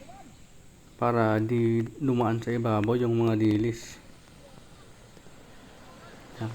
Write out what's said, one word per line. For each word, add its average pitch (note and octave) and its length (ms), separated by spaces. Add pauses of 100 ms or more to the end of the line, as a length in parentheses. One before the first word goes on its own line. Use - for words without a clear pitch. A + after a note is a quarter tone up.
(960)
para A#2 400
di A2+ 480 (160)
dumaan A#2+ 400
sa A#2 80
ibabaw A#2 480
yung A#2+ 160
mga A#2 240
dilis. A2 640 (2500)
Yan, A2+ 140